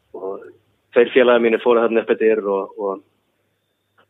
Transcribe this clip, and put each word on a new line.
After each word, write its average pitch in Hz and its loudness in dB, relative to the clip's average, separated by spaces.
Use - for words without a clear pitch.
og 95 -12
tveir 120 2
félagar 120 4
mínir 110 0
fóru 117 2
þarna 113 0
upp 117 -4
eftir 110 0
og, 98 -4
og, 98 -8